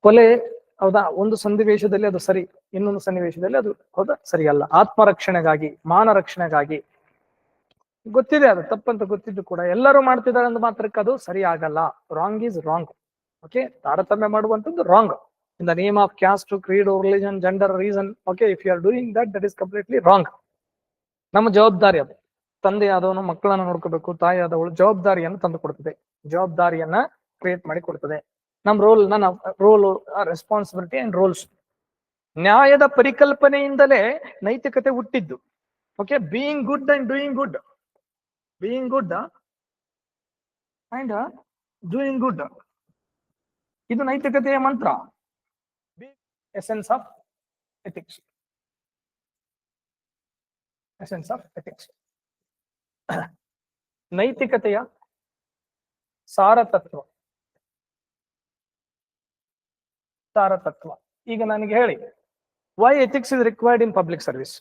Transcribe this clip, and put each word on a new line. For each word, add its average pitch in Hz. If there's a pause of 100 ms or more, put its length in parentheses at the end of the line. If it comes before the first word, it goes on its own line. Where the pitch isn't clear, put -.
ಕೊಲೆ, 226 (460)
ಹೌದಾ, 196
ಒಂದು 202
ಸನ್ನಿವೇಶದಲ್ಲಿ 208
ಅದು 185
ಸರಿ, 185 (260)
ಇನ್ನೊಂದು 202
ಸನ್ನಿವೇಶದಲ್ಲಿ 180
ಅದು, 127
ಹೌದಾ, - (100)
ಸರಿ 160
ಅಲ್ಲ. 143
ಆತ್ಮರಕ್ಷಣೆಗಾಗಿ, 170
ಮಾನ 208
ರಕ್ಷಣೆಗಾಗಿ, 156 (1200)
ಗೊತ್ತಿದೆ 269
ಅದು 190
ತಪ್ಪಂತ 214
ಗೊತ್ತಿದ್ದು 196
ಕೂಡ 175
ಎಲ್ಲರೂ 247
ಮಾಡ್ತಿದ್ದಾರೆ 247
ಅಂದ 233
ಮಾತ್ರಕ್ಕೆ 220
ಅದು 233
ಸರಿ 196
ಆಗಲ್ಲ. 160 (340)
Wrong 196
is 180
wrong. 160 (580)
ಓಕೆ, 247
ತಾರತಮ್ಯ 190
ಮಾಡುವಂತದ್ದು 214
wrong. 196 (520)
In 170
the 170
name 202
of 202
caste, 196
creed, 196
religion, 196
gender, 190 (120)
reason, 196 (140)
okay, 196
if -
you 185
are 170
doing 240
that, 226
that 196
is 202 (100)
completely 202
wrong. 185 (1120)
ನಮ್ಮ 220
ಜವಾಬ್ದಾರಿ 196
ಅದು. - (420)
ತಂದೆಯಾದವನು 190
ಮಕ್ಕಳನ್ನ 190
ನೋಡ್ಕೋಬೇಕು, 170
ತಾಯಿಯಾದವಳು 170
ಜವಾಬ್ದಾರಿಯನ್ನು 185
ತಂದು 170
ಕೊಡ್ತದೆ, 151 (340)
ಜವಾಬ್ದಾರಿಯನ್ನ 165 (460)
ಕ್ರಿಯೇಟ್ 180
ಮಾಡಿ 160
ಕೊಡ್ತದೆ. 151 (480)
ನಮ್ 208
ರೋಲ್ 208
ನ 208
ನಾವ್, 190 (220)
ರೋಲ್, 202 (100)
ಆ, 202
responsibility 185
and 208
roles. 185 (920)
ನ್ಯಾಯದ 269 (140)
ಪರಿಕಲ್ಪನೆಯಿಂದಲೇ 277 (420)
ನೈತಿಕತೆ 247
ಹುಟ್ಟಿದ್ದು. 214 (640)
ಓಕೆ, 202
being 262 (120)
good 285 (100)
and 262
doing 277
good, 233 (1080)
being 254
good 202 (1800)
and 247 (840)
doing 269
good, 233 (1500)
ಇದು 233
ನೈತಿಕತೆಯ 277
ಮಂತ್ರ. 262 (1700)
Essence 208
of 247 (840)
ethics, 175 (2750)
essence 175
of 247 (180)
ethics. - (2000)
ನೈತಿಕತೆಯ 220 (1600)
ಸಾರತತ್ವ. 208 (3250)
ಸಾರತತ್ವ. 190 (420)
ಈಗ 226 (100)
ನನಗೆ 208
ಹೇಳಿ, 233 (840)
why 247 (120)
ethics 262
is 254 (100)
required 233
in 220
public 170
service? 131